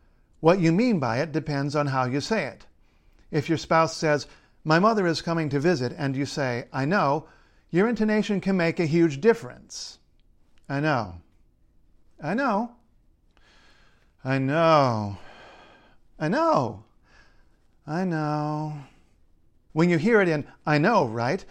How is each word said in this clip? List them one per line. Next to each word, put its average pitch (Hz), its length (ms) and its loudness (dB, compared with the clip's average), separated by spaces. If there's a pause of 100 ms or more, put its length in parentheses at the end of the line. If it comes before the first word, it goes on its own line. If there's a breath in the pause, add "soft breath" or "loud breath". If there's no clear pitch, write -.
(400)
what 170 200 4
you 165 120 4
mean 208 280 2
by 120 180 -2
it 156 140 -4
depends 143 440 -4
on 147 120 0
how 135 180 0
you 127 160 -2
say 202 240 -4
it. - 220 -14 (640)
If 151 180 -2
your 160 80 2
spouse 160 400 0
says, 147 300 0 (360 soft breath)
"My 156 140 4
mother 208 300 2
is 160 160 -2
coming 165 260 -4
to 139 100 -2
visit," 135 380 0
and 139 180 -4
you 139 120 -4
say, 127 440 -4
"I 135 140 -4
know," 156 400 0 (460 soft breath)
your 190 180 2
intonation 214 500 0
can 196 160 -2
make 170 240 0
a 175 60 0
huge 156 340 2
difference. - 760 -2 (720)
"I 139 100 -4
know. 123 360 -2 (1080)
I 160 140 -4
know. 240 400 -2 (1500 soft breath)
I 135 140 -2
know. 135 800 2 (1000 loud breath)
I 156 80 -4
know. 160 560 0 (1040 soft breath)
I 160 160 -4
know." 151 800 -4 (920 loud breath)
When 170 160 4
you 175 80 4
hear 208 240 4
it 180 80 2
in, 151 160 -2 (220 loud breath)
"I 151 100 4
know," 175 300 4
right, 117 440 -4